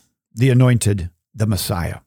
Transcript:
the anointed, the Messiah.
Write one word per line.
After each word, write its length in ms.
the 200
anointed, 580
the 140
Messiah. 600